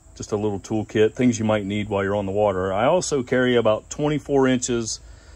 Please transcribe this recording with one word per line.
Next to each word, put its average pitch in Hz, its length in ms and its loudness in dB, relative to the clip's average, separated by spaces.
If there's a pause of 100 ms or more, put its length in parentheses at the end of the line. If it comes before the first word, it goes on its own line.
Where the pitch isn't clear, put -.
(160)
just - 160 -14
a 110 60 0
little 101 220 -2
toolkit, 107 540 0
things 123 260 2
you 110 60 -2
might 107 200 0
need 101 240 -4
while 98 140 -2
you're 98 120 -2
on 104 100 -2
the 95 60 -6
water. 98 400 0
I 101 140 0
also 151 380 0
carry 127 320 2
about 110 340 2
twenty-four 147 580 0
inches 123 520 -2 (360)